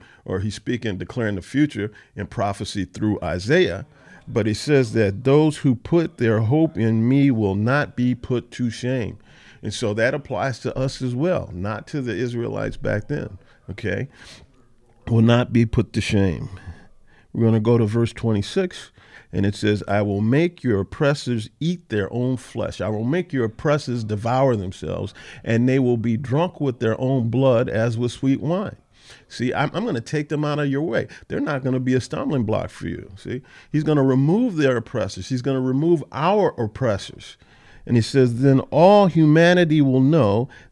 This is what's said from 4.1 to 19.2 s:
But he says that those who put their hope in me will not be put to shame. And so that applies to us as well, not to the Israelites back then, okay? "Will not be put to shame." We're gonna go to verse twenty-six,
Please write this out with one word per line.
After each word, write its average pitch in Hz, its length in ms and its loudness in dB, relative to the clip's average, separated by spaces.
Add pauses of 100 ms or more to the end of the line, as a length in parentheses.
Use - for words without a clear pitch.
But 110 200 -2
he 107 80 0
says 131 380 2
that 104 300 0
those 147 340 4
who 131 180 2
put 165 420 -2
their 113 220 2
hope 156 380 0
in 113 300 2
me 139 220 4
will 107 240 2
not 117 420 -2
be 123 200 0
put 120 360 -4
to 120 200 -4
shame. 123 480 -4 (420)
And 104 100 -8
so 107 220 -2
that 117 220 0
applies 127 440 -4
to - 160 -6
us 131 280 -4
as 123 100 -4
well, 160 400 -2
not 101 340 -6
to 147 140 -6
the 120 140 -4
Israelites 113 640 -6
back 104 300 -4
then, 147 300 -8 (320)
okay? 101 380 -6 (1000)
"Will 113 140 4
not 117 320 4
be 117 140 4
put - 260 -2
to 110 80 -2
shame." 98 480 0 (840)
We're 113 140 0
gonna 113 140 4
go 117 180 2
to 113 80 2
verse 113 260 0
twenty-six, 117 800 -4 (400)